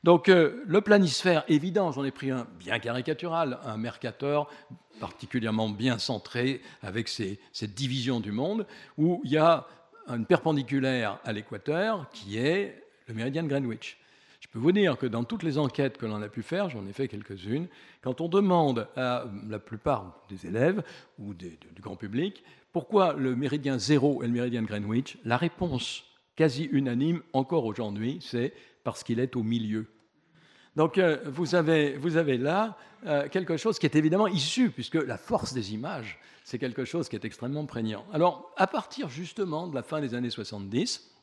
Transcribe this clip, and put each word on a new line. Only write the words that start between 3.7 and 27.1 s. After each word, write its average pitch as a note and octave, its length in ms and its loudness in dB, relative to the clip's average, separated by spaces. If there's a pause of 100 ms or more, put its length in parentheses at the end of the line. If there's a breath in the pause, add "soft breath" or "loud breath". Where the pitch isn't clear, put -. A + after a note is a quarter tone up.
Mercator C3+ 760 -4 (520 loud breath)
particulièrement A2 680 -2
bien A2 280 0
centré B2 640 -4 (200 loud breath)
avec G#2+ 280 -6
ses, G2+ 280 -6 (140)
cette G#2+ 220 -10
division B2 480 -2
du G#2 100 -6
monde, F#3 340 -4 (320 loud breath)
où E3+ 280 2
il C3 60 -2
y D3+ 60 2
a D#3 300 4 (400 loud breath)
une A#2 180 -4
perpendiculaire C3 1000 2
à A#2+ 80 -4
l'équateur D3+ 800 -4
qui G#2 240 -8
est E3 440 0 (260)
le A#2+ 60 -12
méridien C3+ 300 -4
de D3+ 60 -2
Greenwich. C3 480 -4 (440 soft breath)
Je - 60 -20
peux - 100 -14
vous C#3 140 2
dire F#3+ 260 4
que - 80 -4
dans A#2+ 180 -2
toutes F#3+ 200 -6
les D3+ 160 0
enquêtes C#3 380 0
que A#2+ 80 -8
l'on G#2+ 160 -4
a G#2 60 -8
pu A2+ 140 -10
faire, F#3 260 -4
j'en A2 200 -8
ai G2 40 -12
fait C3+ 160 -4
quelques-unes, G2+ 600 -6 (340 loud breath)
quand B2+ 180 -6
on E3+ 80 -4
demande E3 720 4
à B2 280 -2 (220)
la G#2+ 120 -6
plupart G#2 720 -6
des F2+ 180 -14
élèves C#3+ 360 2 (360 loud breath)
ou G2+ 160 -10
des, F2 160 -14
de, - 220 -20
du F#2+ 80 -20
grand F#2+ 140 -10
public, B2+ 480 -4 (300 soft breath)
pourquoi F#3 400 4
le C3 220 0
méridien C#3 420 0
zéro C3 460 4
est A#2+ 40 -2
le A#2+ 60 0
méridien A#2+ 300 0
de G#2+ 40 -4
Greenwich, G#2+ 560 -2
la A#2 140 2
réponse D#3+ 680 -4 (320)
quasi D#3 300 2
unanime, C#3 560 0 (100)